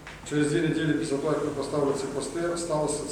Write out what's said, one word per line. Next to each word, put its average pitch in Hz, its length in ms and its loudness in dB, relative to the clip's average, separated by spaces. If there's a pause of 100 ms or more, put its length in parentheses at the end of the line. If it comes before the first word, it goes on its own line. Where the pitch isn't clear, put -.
(300)
через 147 220 4
дві 170 100 4
неділі 156 320 2
після 139 240 0
того, 151 160 2
як 147 100 0
ми 147 60 0
поставили 139 440 0
ці - 120 -2
пости, 170 520 -2
сталося 151 420 0 (120)